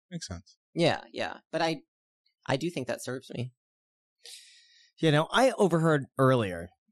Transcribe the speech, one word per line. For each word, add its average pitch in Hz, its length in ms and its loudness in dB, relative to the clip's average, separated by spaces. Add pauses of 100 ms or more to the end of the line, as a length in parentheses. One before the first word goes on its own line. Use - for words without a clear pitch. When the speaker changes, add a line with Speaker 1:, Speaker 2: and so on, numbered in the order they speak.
(120)
Speaker 1:
Makes 170 160 -12
sense. - 300 -16 (180)
Speaker 2:
yeah, 156 280 0 (100)
yeah. - 260 -8 (120)
But 160 120 -4
I, 165 200 -2 (640)
I 135 100 0
do 160 140 -6
think 131 160 -8
that - 160 -6
serves 127 280 -10
me. 123 220 -8 (1500)
Speaker 3:
You 160 120 4
know, 151 200 2
I 240 280 4
overheard 160 460 2 (120)
earlier, 107 520 2 (220)